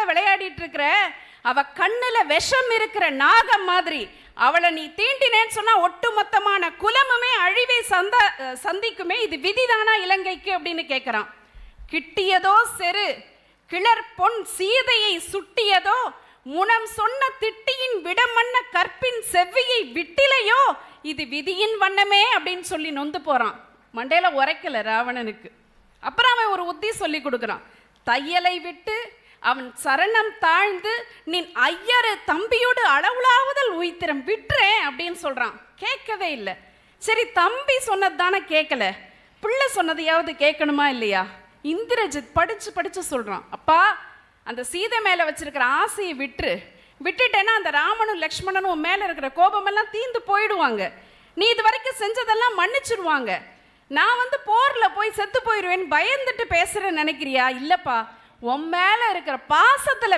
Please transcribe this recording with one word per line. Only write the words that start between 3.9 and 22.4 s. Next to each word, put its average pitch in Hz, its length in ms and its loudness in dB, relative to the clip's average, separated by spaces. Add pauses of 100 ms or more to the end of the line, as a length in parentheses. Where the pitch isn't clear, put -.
"அவளை 339 360 2
நீ 320 180 -4
தீண்டினேன்னு 466 600 2
சொன்னா 427 420 2
ஒட்டுமொத்தமான 403 920 0
குலமுமே 494 580 2
அழிவை 466 420 2
சந்த-, 403 560 2
அஹ், 262 260 -8
சந்திக்குமே, 392 680 -4
இது 311 60 -6
விதிதானா 440 540 0
இலங்கைக்கு?" 381 680 -2
அப்படின்னு 330 260 -6
கேக்குறான். 247 420 -4 (640)
"கிட்டியதோ 381 720 2 (140)
செரு, 370 400 -2 (500)
கிளர் 381 360 0 (120)
பொன் 415 300 0
சீதையை 427 840 0
சுட்டியதோ, 392 640 0 (480)
முனம் 403 420 0
சொன்ன 466 400 -2 (140)
திட்டியின் 508 640 -4
விடமன்ன 480 580 2 (100)
கற்பின் - 600 -2
செவ்வியை 453 500 2
விட்டிலையோ, 440 920 2 (260)
இது 302 260 -8
விதியின் 370 500 -2
வண்ணமே" 403 460 4 (140)
அப்படின்னு 359 240 -4